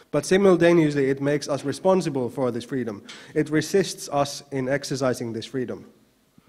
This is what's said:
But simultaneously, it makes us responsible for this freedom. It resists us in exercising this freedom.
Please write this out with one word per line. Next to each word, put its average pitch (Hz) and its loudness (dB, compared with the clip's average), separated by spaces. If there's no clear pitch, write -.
But 147 -2
simultaneously, 170 4
it 139 -2
makes 147 -2
us 139 -4
responsible 143 0
for 127 -2
this 117 -6
freedom. 113 -6
It 151 0
resists 160 0
us 143 -2
in 131 -2
exercising 127 -2
this 110 -8
freedom. 113 -8